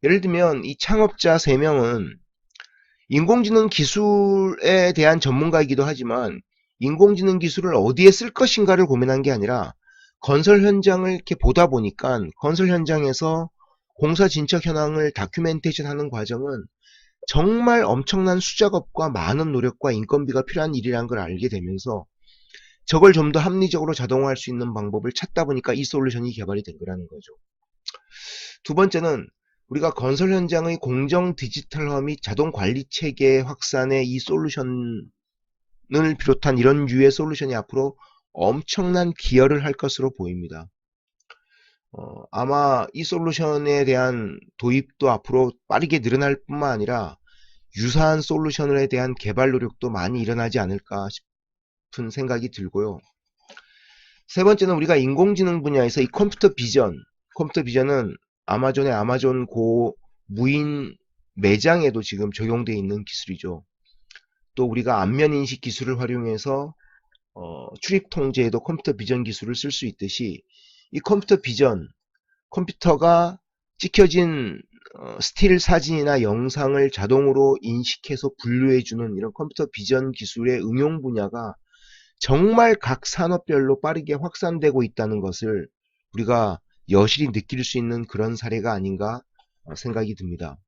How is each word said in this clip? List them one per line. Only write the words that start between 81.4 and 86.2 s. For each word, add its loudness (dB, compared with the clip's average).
정말 4
각 -6
산업별로 0
빠르게 -4
확산되고 -2
있다는 -4
것을 -6
우리가 -2